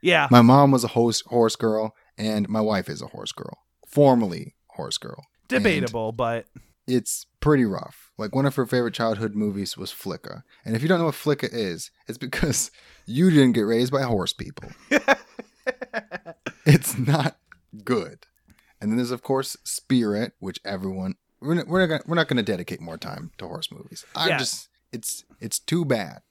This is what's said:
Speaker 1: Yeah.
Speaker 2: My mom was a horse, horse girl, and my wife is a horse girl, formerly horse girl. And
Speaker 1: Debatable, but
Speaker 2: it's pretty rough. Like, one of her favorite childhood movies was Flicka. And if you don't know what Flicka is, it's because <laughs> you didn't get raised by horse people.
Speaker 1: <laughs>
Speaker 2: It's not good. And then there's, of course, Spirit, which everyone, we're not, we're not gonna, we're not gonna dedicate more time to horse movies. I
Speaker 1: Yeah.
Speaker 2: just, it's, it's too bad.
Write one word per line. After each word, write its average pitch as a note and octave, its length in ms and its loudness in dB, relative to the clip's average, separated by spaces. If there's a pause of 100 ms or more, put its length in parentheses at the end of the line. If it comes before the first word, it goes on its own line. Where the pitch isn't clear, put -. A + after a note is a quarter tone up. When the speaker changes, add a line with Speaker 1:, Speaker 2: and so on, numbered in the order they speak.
Speaker 1:
Yeah. E3 280 2
Speaker 2:
My B2 120 10
mom C3+ 300 8
was B2+ 120 4
a A#2 60 -2
horse, A#2 380 0
horse A#2 280 2
girl, A2 400 -2 (220)
and G#2+ 320 -2
my A2 100 -2
wife G#2+ 300 0
is C#2+ 120 -10
a B1+ 60 -14
horse - 240 -14
girl, - 280 -14 (280)
formerly A2 640 2 (180)
horse - 260 -8
girl. - 260 -14 (260)
And B3+ 140 0
Speaker 1:
Debatable, A#2+ 480 0
but A#2 340 -4 (420)
Speaker 2:
it's - 380 -2 (140)
pretty C#3+ 240 4
rough. - 540 -6
Like, G#2+ 180 -6
one C3+ 100 2
of C#3 100 0
her C3 100 0
favorite A#2+ 280 0
childhood A2 400 -2
movies G2+ 440 -4
was F#2 160 -12
Flicka. - 500 -12 (220)
And A2+ 100 -4
if A#2 60 -2
you D#3 80 -2
don't F3+ 100 4
know E3 60 2
what D3 100 0
Flicka C#3 380 -2
is, F#2+ 360 -6 (180)
it's A#2 100 -10
because - 520 -2 (200)
<laughs> - 160 -20
you D#3 240 4
didn't C3+ 240 8
get A#2 80 2
raised A#2 320 2
by C#3 100 0
horse G#2 300 -2
people. - 360 -12 (220)
Speaker 1:
<laughs> D4 80 4 (1700)
Speaker 2:
It's - 320 4
not C#3+ 400 -2 (460)
good. G2 420 -4 (540)
And G#2 120 -4
then A2+ 60 0
there's, B2 140 -4
of A#2+ 100 -8
course, C3+ 420 -4
Spirit, A2+ 760 -2
which F#2+ 260 -10
everyone, F#2+ 500 -6 (260)
we're D3+ 140 -2
not, E3+ 120 -4
we're F3+ 140 2
not F3+ 60 2
gonna, D#3 200 -2
we're E3 80 -2
not D#3+ 140 2
gonna B2 140 0
dedicate F#2 380 -6
more E2 160 -14
time - 400 -12
to F#2 100 -14
horse - 240 -10
movies. - 340 -20 (100)
I E3 140 -2
Speaker 1:
Yeah. D#3+ 80 0
Speaker 2:
just, - 320 -6 (220)
it's, - 340 -10 (140)
it's - 200 -6
too - 260 -2
bad. G#2+ 460 -4